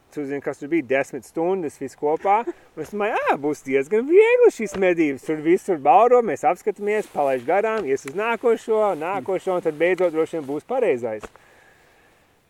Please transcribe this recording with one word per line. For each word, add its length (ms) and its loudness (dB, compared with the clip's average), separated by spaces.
tu 120 -8
zini, 160 -8
kas 180 -8
tur 120 -12
bija, 160 0
desmit 400 -4
stundas 540 -4
viss 180 -12
kopā. 480 0
Un 360 -14
es 120 -12
domāju, 240 -2
ā, 180 -2
būs 300 -4
diezgan 400 0
viegli 480 6
šīs 240 -6
medības. 480 0
Tur 160 -4
visur 400 0
bauro, 400 6
mēs 240 -4
apskatāmies, 640 -2
palaiž 340 -2
garām, 400 0
ies 220 -2
uz 80 -12
nākošo, 800 0
nākošo, 640 -4
un 80 -6
tad 80 0
beidzot 400 0
droši 240 -2
vien 80 -8
būs 180 -6
pareizais. 640 -2